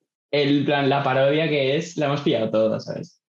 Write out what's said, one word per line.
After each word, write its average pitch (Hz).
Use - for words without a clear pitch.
el 143
plan, 143
la 139
parodia 147
que 139
es, 165
la 151
hemos 143
pillado 110
todos, 110
¿sabes? -